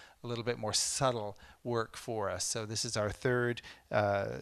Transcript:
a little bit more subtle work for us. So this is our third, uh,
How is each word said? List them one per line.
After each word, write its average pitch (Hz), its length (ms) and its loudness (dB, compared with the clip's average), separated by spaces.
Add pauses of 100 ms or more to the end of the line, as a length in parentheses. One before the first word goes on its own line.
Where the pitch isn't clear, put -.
(240)
a - 20 -8
little 117 180 -4
bit 120 140 -2
more 107 140 -2
subtle 117 640 0 (260)
work 117 340 0
for 107 340 -2
us. 90 160 -2
So 113 180 -2
this 110 220 -4
is 113 100 -2
our 104 140 2
third, 120 500 2 (300)
uh, 101 520 2